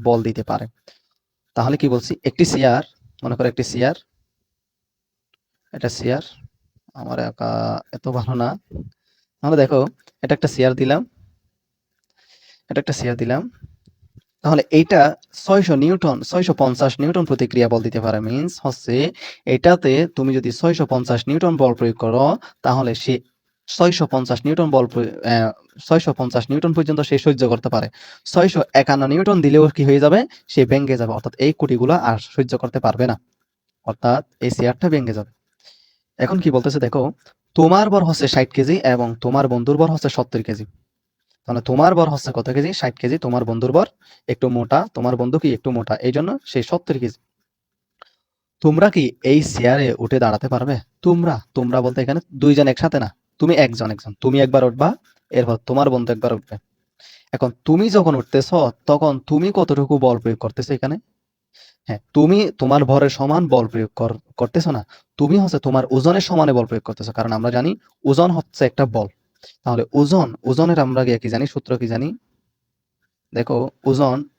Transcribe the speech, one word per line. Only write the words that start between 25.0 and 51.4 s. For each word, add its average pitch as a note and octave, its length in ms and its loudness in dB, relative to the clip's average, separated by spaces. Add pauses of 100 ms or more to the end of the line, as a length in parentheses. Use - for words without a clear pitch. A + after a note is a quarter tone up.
আহ, A2+ 300 0 (260)
ছয়শো D#3+ 340 0
পঞ্চাশ B2 380 -4
নিউটন D#3 220 0
পর্যন্ত D3+ 280 0
সে C#3 180 0
সহ্য C3 300 2
করতে A#2 200 -2
পারে। A2+ 200 -2 (360)
ছয়শো F3+ 380 2 (120)
একান্ন C#3 320 4
নিউটন F#3 340 2
দিলেও D3+ 280 6
কি D3 160 -2
হয়ে C#3 160 6
যাবে? F3+ 260 4 (220)
সে C3 180 2
ভেঙে C3+ 300 0
যাবে, A2+ 160 -4
অর্থাৎ A2 260 -8
এই D3 140 2
কুটিগুলো C3 420 0
আর A2+ 240 0
সহ্য C3 400 -4
করতে B2+ 220 -6
পারবে A2+ 260 0
না, A#2 140 -4 (640)
অর্থাৎ B2 400 -2 (160)
এই B2 100 -2
চেয়ারটা B2 380 -2
ভেঙে C3 240 -2
যাবে। G#2 180 -8 (880)
এখন F3 220 -2
কি D#3 100 2
বলতেছে C3+ 300 0
দেখো, B2+ 320 -2 (420)
তোমার F#3 360 4
ভর F#3+ 140 2
হচ্ছে D#3 240 0
ষাট C3 240 0
কেজি C#3 220 0
এবং B2 460 0
তোমার C3+ 280 0
বন্ধুর B2 280 0
ভর D#3+ 140 4
হচ্ছে D3+ 180 -2
সত্তর B2+ 340 -4
কেজি। G#2+ 220 -8 (800)
তাহলে A#2 160 -4
তোমার D3+ 340 4
ভর E3 140 4
হচ্ছে C#3+ 260 -6
কত B2 160 -4
কেজি? C#3+ 220 -2
ষাট - 260 -6
কেজি। C3 200 -2
তোমার B2 260 -2
বন্ধুর A2+ 280 -2
ভর F3 140 4 (420)
একটু B2+ 200 -2
মোটা, B2+ 460 0
তোমার B2 220 -2
বন্ধু B2+ 220 -2
কি C#3+ 160 0
একটু C3 160 -6
মোটা, A2+ 240 -4
এই B2 180 -2
জন্য F3 320 -4
সে B2+ 180 -4
সত্তর D#3+ 360 -4
কেজি। B2 200 -8 (1400)
তোমরা D#3+ 300 4
কি C#3+ 220 0 (120)
এই C#3+ 180 4
চেয়ারে B2 560 0
উঠে A#2 200 -2
দাঁড়াতে A#2 300 0
পারবে? B2+ 300 -2 (240)
তোমরা, E3+ 380 0 (140)